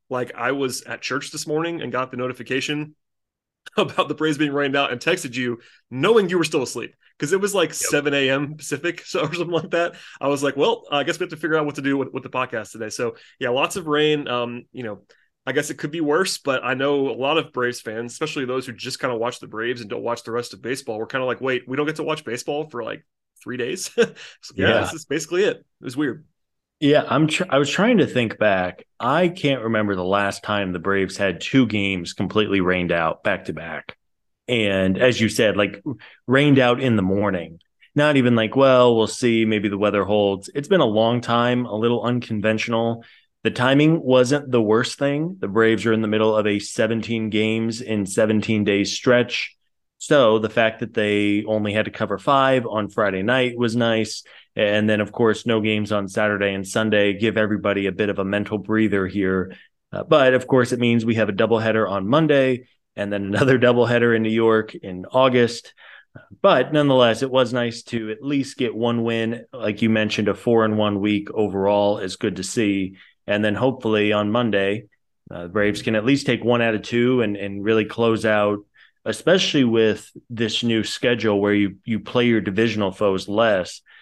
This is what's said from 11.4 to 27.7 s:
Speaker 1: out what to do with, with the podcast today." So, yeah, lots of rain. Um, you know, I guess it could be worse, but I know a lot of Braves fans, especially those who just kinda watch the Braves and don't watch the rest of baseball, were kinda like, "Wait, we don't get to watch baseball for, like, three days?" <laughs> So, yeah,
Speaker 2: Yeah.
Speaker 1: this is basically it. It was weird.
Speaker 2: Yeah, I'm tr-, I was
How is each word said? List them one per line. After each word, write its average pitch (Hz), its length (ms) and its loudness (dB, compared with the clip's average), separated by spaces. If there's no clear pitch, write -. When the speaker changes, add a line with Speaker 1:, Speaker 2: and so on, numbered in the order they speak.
Speaker 1:
out 156 80 0
what 143 120 -6
to 147 60 -10
do 139 140 0
with, 131 160 -4
with 131 100 -8
the 127 80 -16
podcast 120 420 -6
today." 110 180 -10
So, 117 260 -6
yeah, 131 100 -4
lots 143 280 -2
of 175 100 -10
rain. 151 420 0
Um, 120 440 -6
you 123 100 -14
know, 104 200 -10
I 135 40 -4
guess 147 180 -2
it 143 80 -10
could 147 140 -8
be 170 80 -4
worse, 160 380 0
but 131 260 -2
I 127 100 -2
know 139 340 0
a 113 60 -4
lot 139 240 0
of - 140 -6
Braves 123 280 -4
fans, 117 300 -8
especially 151 360 -6
those 131 200 -4
who 123 60 -12
just 107 260 -10
kinda 127 180 -4
watch 117 220 -4
the - 80 -18
Braves 113 340 -6
and 107 80 -14
don't 110 140 -8
watch 117 220 -6
the 117 80 -10
rest 120 200 -6
of 98 80 -18
baseball, 117 380 -8
were 110 80 -6
kinda 131 180 -4
like, 120 160 -4
"Wait, 127 280 -4
we 131 80 -6
don't 147 100 0
get 156 100 -4
to 160 60 -6
watch 156 220 -6
baseball 147 440 -6
for, 120 140 -10
like, 110 240 -10
three 123 160 -10
days?" 139 380 -6
<laughs> - 20 -10
So, - 600 -4
yeah, - 120 2
Speaker 2:
Yeah. - 120 4
Speaker 1:
this - 120 -4
is 160 120 -14
basically 160 400 -2
it. 160 140 -2
It - 260 -20
was 123 120 -10
weird. 143 280 -4
Speaker 2:
Yeah, 143 280 6
I'm 151 200 2
tr-, 180 200 -2
I 135 100 2
was 143 120 0